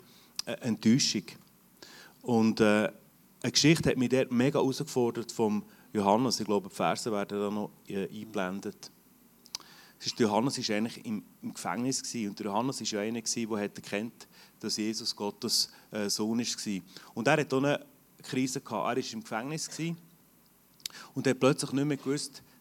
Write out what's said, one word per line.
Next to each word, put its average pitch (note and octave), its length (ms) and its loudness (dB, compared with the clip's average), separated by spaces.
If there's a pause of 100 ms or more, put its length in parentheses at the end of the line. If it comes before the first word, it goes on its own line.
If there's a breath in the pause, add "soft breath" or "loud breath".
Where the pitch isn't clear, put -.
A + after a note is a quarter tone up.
(460 soft breath)
äh, A#2 60 -6 (100)
Enttäuschung. A2+ 640 4 (1000 loud breath)
Und, A2+ 400 4
äh, G#2+ 300 6 (500)
eine A#2+ 100 -2
Geschichte D#3 380 6
hat A#2+ 80 2
mich B2 120 2
dort B2+ 220 2
mega C3 280 4
herausgefordert A#2 720 0
vom G#2 320 0 (300 loud breath)
Johannes. G#2+ 460 4
Ich A#2 60 -4
glaube, G2+ 240 0
die - 60 -18
Verse F#2+ 360 0
werden G2+ 280 -2
da G#2 120 0
noch, G#2 200 -4 (160)
äh, G2 160 -4
eingeblendet. G2 880 -8 (1080 loud breath)
Es - 80 -8
ist, - 120 -6
Johannes A#2 380 2
ist A#2 140 -4
eigentlich G#2+ 340 -2
im, G#2+ 180 -6 (180)
im G#2+ 120 -10
Gefängnis A#2+ 500 -4
gewesen. A2 260 -4
Und G2 100 -10
der G#2 80 -6
Johannes A2+ 340 -2
ist G#2+ 100 -4
ja G#2+ 100 -2
einer A2+ 200 -4
gewesen, A2+ 280 -4
der A2 140 -2
hat G2+ 140 -6
erkannt, - 500 -8 (320 soft breath)
dass G#2+ 180 -4
Jesus A2 380 -4
Gottes, - 560 -2 (200 loud breath)
äh, G#2 180 -2
Sohn A2 300 0
ist A2+ 180 -2
gewesen. G2 260 -4 (300 loud breath)
Und A#2+ 140 0
er D3+ 120 8
hat C3+ 140 0
auch C3 100 2
eine C#3+ 220 0 (380)
Krise C3 380 -2
gehabt. - 280 -4
Er B2 80 -2
ist B2+ 160 -4
im A2 80 -6
Gefängnis C3+ 480 -6
gewesen E3 280 -6 (1160 loud breath)
und C3+ 140 -2
hat B2+ 120 2
plötzlich C3 320 4
nicht C3+ 140 0
mehr D3 120 0
gewusst, - 440 -6 (200 soft breath)